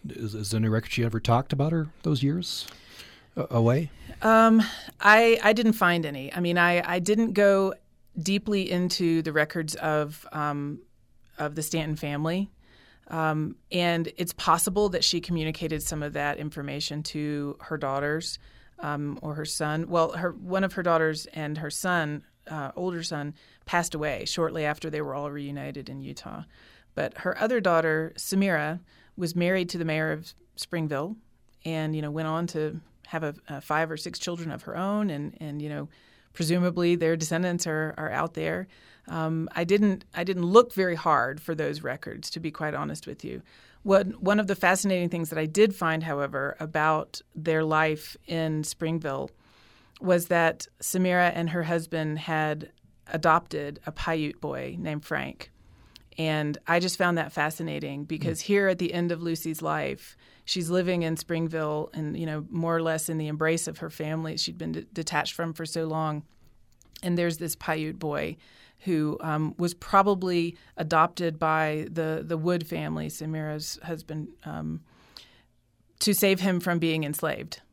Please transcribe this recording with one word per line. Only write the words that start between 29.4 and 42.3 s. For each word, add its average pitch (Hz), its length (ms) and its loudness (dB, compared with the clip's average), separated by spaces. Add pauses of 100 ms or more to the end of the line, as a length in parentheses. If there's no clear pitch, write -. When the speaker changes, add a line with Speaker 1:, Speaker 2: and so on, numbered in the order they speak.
Speaker 2:
to 180 80 -6
the 165 80 -2
mayor 156 260 0
of 156 220 -8 (220)
Springville 160 600 -4 (480)
and, 156 320 -4
you 156 60 -2
know, 147 100 -6
went 160 160 -4
on 165 200 -2
to 156 340 -4 (260)
have 160 160 -6
a, 147 120 -6 (120)
a 139 140 -10
five 160 280 0
or 156 80 -4
six 165 220 -10
children 170 320 -6
of 139 120 -10
her - 120 -8
own. 202 340 0
And, 147 300 -6
and, 147 220 -8
you 151 80 -6
know, 147 180 -8 (460)
presumably 175 600 2
their 165 200 2
descendants 170 520 0
are, 156 300 -2
are 156 140 -6
out 156 220 -2
there. 160 340 -4 (420)
Um, 160 460 -2
I 170 80 0
didn't, 196 400 4 (100)
I 175 100 -4
didn't 180 220 0
look 233 280 8
very 185 220 2
hard 143 440 2
for 165 160 -6
those 151 260 -4
records, 127 500 -8